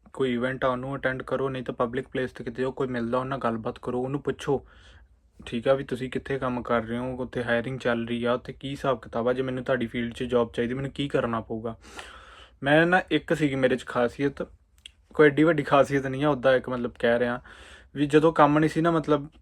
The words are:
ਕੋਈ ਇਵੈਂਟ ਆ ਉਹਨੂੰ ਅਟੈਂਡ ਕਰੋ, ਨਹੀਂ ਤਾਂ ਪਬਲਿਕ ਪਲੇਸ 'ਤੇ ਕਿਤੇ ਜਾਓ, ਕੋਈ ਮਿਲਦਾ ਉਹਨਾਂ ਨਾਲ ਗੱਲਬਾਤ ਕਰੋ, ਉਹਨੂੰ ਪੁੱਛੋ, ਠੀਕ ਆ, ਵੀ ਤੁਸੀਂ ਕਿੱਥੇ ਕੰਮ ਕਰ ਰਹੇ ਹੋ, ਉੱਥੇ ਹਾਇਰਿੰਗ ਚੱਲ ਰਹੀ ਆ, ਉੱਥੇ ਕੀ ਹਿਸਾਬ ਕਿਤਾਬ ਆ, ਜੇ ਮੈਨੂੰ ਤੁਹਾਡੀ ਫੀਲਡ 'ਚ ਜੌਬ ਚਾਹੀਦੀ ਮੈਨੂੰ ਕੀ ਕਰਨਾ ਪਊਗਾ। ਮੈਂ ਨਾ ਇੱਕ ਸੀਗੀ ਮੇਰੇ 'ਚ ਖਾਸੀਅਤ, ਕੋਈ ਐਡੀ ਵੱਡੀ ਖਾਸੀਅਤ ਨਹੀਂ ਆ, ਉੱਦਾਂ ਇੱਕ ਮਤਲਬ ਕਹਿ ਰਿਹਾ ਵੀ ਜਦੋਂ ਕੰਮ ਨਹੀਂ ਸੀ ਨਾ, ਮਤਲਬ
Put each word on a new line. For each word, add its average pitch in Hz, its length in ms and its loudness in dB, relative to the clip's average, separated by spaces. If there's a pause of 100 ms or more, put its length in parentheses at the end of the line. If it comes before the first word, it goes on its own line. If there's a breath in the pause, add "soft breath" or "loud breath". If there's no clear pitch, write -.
(120)
ਕੋਈ 131 220 -2
ਇਵੈਂਟ 123 300 -4
ਆ 135 40 4
ਉਹਨੂੰ 127 280 -4
ਅਟੈਂਡ 131 260 -4
ਕਰੋ, 135 260 -2
ਨਹੀਂ 131 140 -6
ਤਾਂ 127 120 -8
ਪਬਲਿਕ 123 340 -4
ਪਲੇਸ 127 220 -4
'ਤੇ - 140 -14
ਕਿਤੇ 123 180 -6
ਜਾਓ, 135 80 -2
ਕੋਈ 131 180 -4
ਮਿਲਦਾ 120 300 -2
ਉਹਨਾਂ 131 120 -4
ਨਾਲ 139 80 -6
ਗੱਲਬਾਤ 117 400 -4
ਕਰੋ, 123 240 -4
ਉਹਨੂੰ 139 200 -4
ਪੁੱਛੋ, - 440 -4 (800 soft breath)
ਠੀਕ 120 220 -6
ਆ, 139 60 6
ਵੀ 139 100 -4
ਤੁਸੀਂ 131 260 -6
ਕਿੱਥੇ 135 280 -6
ਕੰਮ 123 240 -4
ਕਰ 117 200 0
ਰਹੇ 113 160 -6
ਹੋ, 127 180 -6
ਉੱਥੇ 123 260 -6
ਹਾਇਰਿੰਗ 120 360 -2
ਚੱਲ 117 280 -2
ਰਹੀ 120 180 -4
ਆ, 120 80 0
ਉੱਥੇ 123 200 -6
ਕੀ 135 180 -12
ਹਿਸਾਬ 139 300 -2
ਕਿਤਾਬ 117 280 -4
ਆ, 127 40 2
ਜੇ 127 100 -2
ਮੈਨੂੰ 127 220 -6
ਤੁਹਾਡੀ 127 220 0
ਫੀਲਡ 117 280 -6
'ਚ - 80 -8
ਜੌਬ 120 300 0
ਚਾਹੀਦੀ 120 220 -2
ਮੈਨੂੰ 135 160 -6
ਕੀ 143 180 -6
ਕਰਨਾ 117 320 -2
ਪਊਗਾ। 113 360 -8 (840 loud breath)
ਮੈਂ 151 240 6
ਨਾ 185 240 4
ਇੱਕ 156 240 0
ਸੀਗੀ 147 200 0
ਮੇਰੇ 131 220 2
'ਚ - 100 -8
ਖਾਸੀਅਤ, 127 560 -2 (720)
ਕੋਈ 151 120 8
ਐਡੀ 147 160 6
ਵੱਡੀ 156 200 4
ਖਾਸੀਅਤ 139 440 4
ਨਹੀਂ 131 180 -2
ਆ, 151 40 4
ਉੱਦਾਂ 131 280 4
ਇੱਕ 123 120 -2
ਮਤਲਬ 120 300 -4
ਕਹਿ 117 200 2
ਰਿਹਾ 123 220 -2 (540 loud breath)
ਵੀ 143 120 0
ਜਦੋਂ 151 260 6
ਕੰਮ 147 260 6
ਨਹੀਂ 156 120 4
ਸੀ 165 100 -2
ਨਾ, 165 100 4
ਮਤਲਬ 151 380 2 (140)